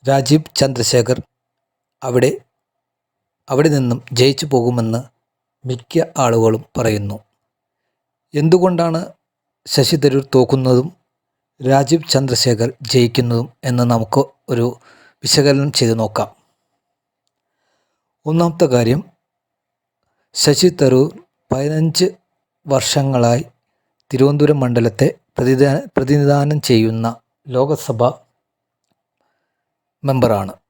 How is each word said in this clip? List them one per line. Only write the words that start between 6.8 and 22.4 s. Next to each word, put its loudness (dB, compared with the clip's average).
എന്തുകൊണ്ടാണ് 2
ശശി 0
തരൂർ 0
തോക്കുന്നതും 2
രാജീവ് 0
ചന്ദ്രശേഖർ 0
ജയിക്കുന്നതും -2
എന്ന് 0
നമുക്ക് 0
ഒരു -2
വിശകലനം 2
ചെയ്ത് 0
നോക്കാം. -4
ഒന്നാമത്തെ 0
കാര്യം, 0
ശശി 2
തരൂർ 2
പതിനഞ്ച് -2